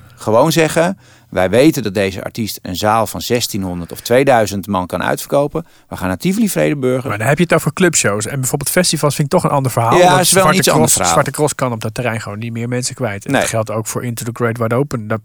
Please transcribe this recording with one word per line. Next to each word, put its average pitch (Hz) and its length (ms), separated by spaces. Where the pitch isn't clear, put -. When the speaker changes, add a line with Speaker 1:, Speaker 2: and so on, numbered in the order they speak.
Speaker 1:
Gewoon 123 360
zeggen, 160 460
wij 92 140
weten 139 340
dat 104 100
deze 98 300
artiest - 380
een 92 140
zaal 107 320
van - 140
zestienhonderd 92 720
of - 100
tweeduizend 117 640
man 92 200
kan - 160
uitverkopen. 147 600
We - 80
gaan 95 100
naar 92 100
Tivoli 196 320
Vredenburg. 139 540
Speaker 2:
Maar 127 140
dan 110 100
heb 147 100
je 175 60
het 170 100
over 156 200
clubshows. 107 520
En 135 140
bijvoorbeeld 139 300
festivals 156 460
vind 147 180
ik 180 60
toch 156 100
een 147 60
ander 135 160
verhaal. 117 260
Speaker 1:
Ja, 175 120
Speaker 2:
Want 180 120
Speaker 1:
is 175 100
wel 185 60
een 185 60
Speaker 2:
Zwarte 190 40
Speaker 1:
iets - 100
ander 160 140
Speaker 2:
Cross, 156 140
Speaker 1:
verhaal. - 180
Speaker 2:
Zwarte 139 180
Cross 143 240
kan 127 160
op 110 100
dat 113 120
terrein 120 280
gewoon 104 180
niet 117 140
meer 117 140
mensen 123 280
kwijt. 104 300
En 143 60
Speaker 1:
Nee. 123 100
Speaker 2:
dat - 80
geldt 110 220
ook 110 160
voor 113 180
Into 117 200
the 117 80
Great 117 240
Wide 117 180
Open. 127 320
Dat 110 180